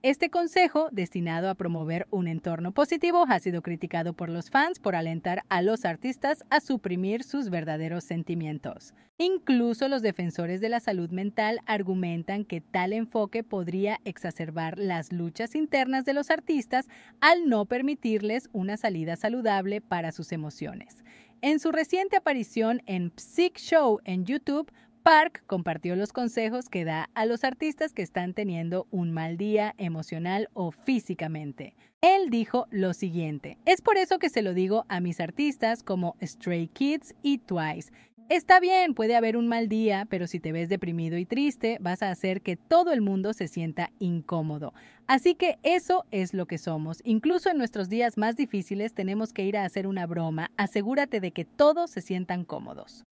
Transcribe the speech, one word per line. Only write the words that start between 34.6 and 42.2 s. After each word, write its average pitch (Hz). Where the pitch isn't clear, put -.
a 180
mis 175
artistas 226
como 180
Stray 170
Kids 285
y 285
Twice. 160
Está 359
bien, 359
puede 226
haber 226
un 233
mal 226
día, 214
pero 175
si 170
te 160
ves 165
deprimido 170
y 180
triste, 233
vas 180
a 196
hacer 185